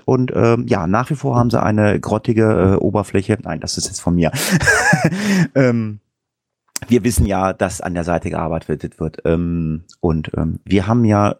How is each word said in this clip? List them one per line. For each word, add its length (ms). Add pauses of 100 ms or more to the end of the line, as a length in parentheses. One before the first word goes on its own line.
und, 280
ähm, 360
ja, 180
nach 240
wie 60
vor 180
haben 160
sie 100
eine 380
grottige, 760
äh, 20
Oberfläche. 680
Nein, 160
das 200
ist 100
jetzt 120
von 140
mir. 220
<laughs> 40 (1160)
Ähm, 420 (880)
wir 160
wissen 240
ja, 260
dass 280
an 140
der 100
Seite 260
gearbeitet 720
wird, 240
ähm, 580 (180)
und, 360
ähm, 280
wir 220
haben 180
ja 360